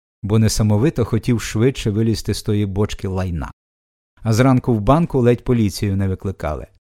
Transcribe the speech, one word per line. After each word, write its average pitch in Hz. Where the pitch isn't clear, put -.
бо 101
несамовито 107
хотів 113
швидше 120
вилізти 107
з -
тої 104
бочки 101
лайна. 92
А 113
зранку 127
в 107
банку 139
ледь 117
поліцію 107
не 98
викликали. 85